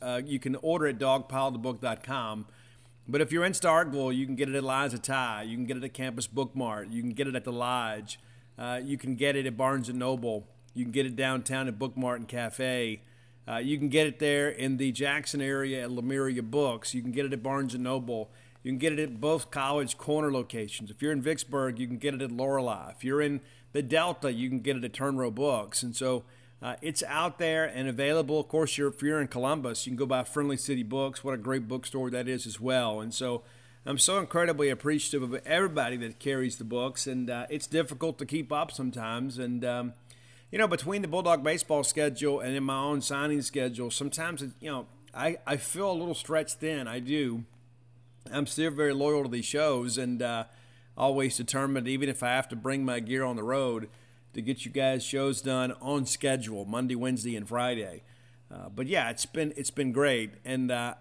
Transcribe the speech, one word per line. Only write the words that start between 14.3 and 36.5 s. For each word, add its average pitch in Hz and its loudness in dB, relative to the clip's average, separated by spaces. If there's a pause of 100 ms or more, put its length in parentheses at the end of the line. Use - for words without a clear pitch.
in 135 0
the 131 2
Jackson 143 0
area 135 -2
at 120 -4
Lemuria 127 0
Books. 123 0
You 123 -2
can 123 -4
get 139 0
it 135 -2
at 120 -4
Barnes 135 0
and 127 -4
Noble. 123 -2 (320)
You 127 -4
can 131 0
get 156 4
it 147 -2
at 123 -2
both 156 2
College 139 0
Corner 151 2
locations. 117 -4
If 107 -14
you're 151 2
in 139 0
Vicksburg, 131 0
you 127 -2
can 123 -4
get 139 -2
it 131 -4
at 120 -4
Lorelei. 120 0
If - -18
you're 135 2
in 143 0 (320)
the 147 0
Delta, 151 2
you 123 -2
can 127 0
get 135 0
it 123 -4
at 117 -6
Turn 135 0
Row 127 0
Books. 113 0
And 120 -4
so, 127 0 (360)
uh, 120 -6
it's 156 -2
out 156 0
there 160 2
and 131 -2
available. 143 2
Of 147 -2
course, 156 2
you're, 143 2
if 139 -8
you're 151 4
in 139 0
Columbus, 127 0
you 127 -4
can 123 -4
go 131 0
by 127 2
Friendly 143 0
City 127 0
Books. 135 -2
What 135 -2
a 127 -2
great 120 -2
bookstore 127 -4
that 123 -2
is 127 -4
as 107 -10
well. 120 2
And 113 -6
so 123 -2 (420)
I'm 139 -2
so 185 8
incredibly 165 4
appreciative 143 2
of 123 -2
everybody 151 4
that 117 -6
carries 131 0